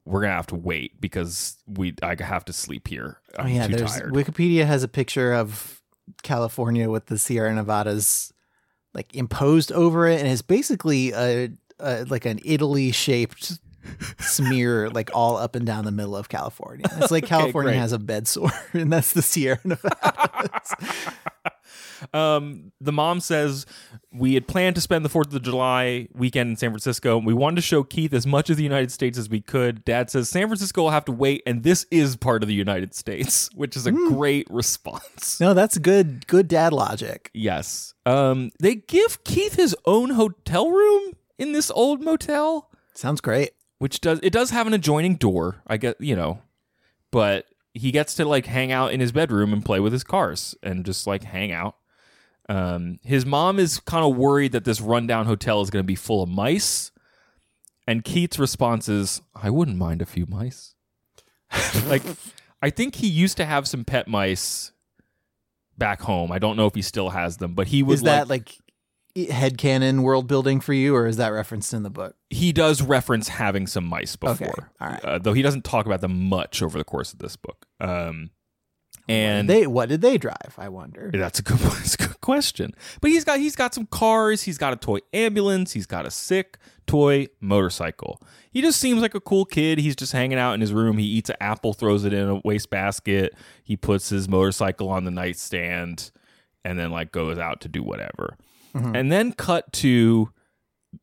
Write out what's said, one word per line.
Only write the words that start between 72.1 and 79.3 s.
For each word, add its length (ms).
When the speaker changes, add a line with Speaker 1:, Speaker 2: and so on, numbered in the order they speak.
Speaker 1:
He 240
does 280
reference 460
having 400
some 160
mice 400
Speaker 2:
Okay, 220
Speaker 1:
before, 340
Speaker 2:
all 80
right. 160
Speaker 1:
uh, 160
though 140
he 80
doesn't 240
talk 200
about 140
them 300
much 320
over 160
the 80
course 260
of 80
this 160
book. 300
Um, 480
and 380